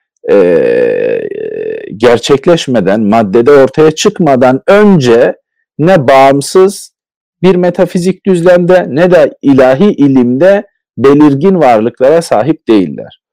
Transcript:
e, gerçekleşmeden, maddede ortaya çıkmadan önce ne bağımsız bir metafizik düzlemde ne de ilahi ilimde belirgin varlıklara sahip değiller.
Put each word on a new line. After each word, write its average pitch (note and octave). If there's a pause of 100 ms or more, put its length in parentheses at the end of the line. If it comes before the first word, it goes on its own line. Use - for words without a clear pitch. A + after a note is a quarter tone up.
(300)
e, F#2 (1600)
gerçekleşmeden, A#2+
maddede A2+
ortaya C#3+
çıkmadan C3+
önce F3+ (440)
ne D#3
bağımsız E3 (460)
bir F#3
metafizik F3+
düzlemde F3+
ne E3
de D#3+ (120)
ilahi C3+
ilimde C3+ (340)
belirgin C#3+
varlıklara B2+
sahip B2+
değiller. D#2 (120)